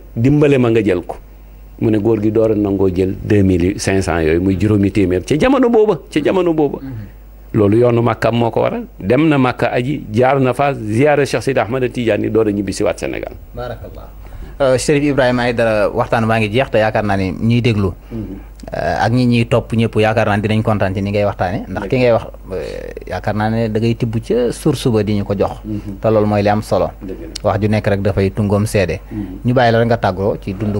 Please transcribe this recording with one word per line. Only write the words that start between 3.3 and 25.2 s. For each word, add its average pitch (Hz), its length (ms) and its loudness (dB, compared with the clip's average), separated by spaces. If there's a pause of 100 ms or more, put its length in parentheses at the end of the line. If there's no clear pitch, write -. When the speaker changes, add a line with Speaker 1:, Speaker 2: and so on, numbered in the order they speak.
Speaker 1:
mille 92 360 2
cinq 98 220 0
cents 85 200 0
yooyu, 80 200 2
muy 95 180 2
juróomi 101 320 2
téeméer. 92 340 0
Ca 135 120 0
jamono 254 320 2
booba, 214 300 4 (100)
ca 160 140 -2
jamono 175 300 0
booba. 156 280 0
Speaker 2:
Mhm. 135 100 -12 (640)
Speaker 1:
Loolu 104 240 4
yoonu 120 240 4
Màkka 117 300 0
moo 117 200 0
ko 117 100 0
waral. 214 240 -2 (140)
Dem 127 280 2
na 147 100 4
Màkka 123 360 0
aji, 131 400 -4
jaar 127 260 4
na 127 140 2
fa, 143 200 0
ziyaare 131 520 2
Cheikh 127 180 -4
Seydi 127 160 0
Ahmed 120 320 -2
Tidiane, 110 400 -2
door 110 160 4
a 104 40 2
ñibbi 101 220 -2
si 104 100 -4
waat 90 160 0
Sénégal. 64 340 -8 (220)
Speaker 2:
Barakallah. - 540 -14 (500)
Euh, 131 200 4
Chérif 143 240 2
Ibrahima 127 400 2
Aïdara, 113 500 0
waxtaan 117 320 0
waa 113 140 2
ngi 107 120 0
jeex, 127 200 0
te 113 80 2
yaakaar 107 260 2
naa 101 100 0
ne 95 160 -2
ñiy 117 300 0
déglu, 104 300 0 (200)
Speaker 1:
Mhm. 117 60 -10 (560)
Speaker 2:
euh, 82 320 -2
ak 113 60 2
ñi 123 160 2
ñuy 120 180 2
topp - 280 0
ñëpp, 113 280 0
yaakaar 110 260 2
naa 101 100 0
ne 104 40 0
dinañ 107 220 0
kontaan 101 320 0
ci 104 80 -4
ni 101 80 -2
ngay 104 140 0
waxtaane, 101 440 -2
ndax 92 180 -8
ki - 100 -2
ngay 123 140 4
wax, 107 120 2 (280)
euh, 95 40 -6 (520)
yaakaar 95 280 -6
naa 107 160 -2
ne 113 180 -2
da 110 100 -2
ngay 117 160 2
tibb 117 240 -4
ca 233 320 0
source - 380 -2
ba 107 140 2
di 104 100 0
ñu 101 100 0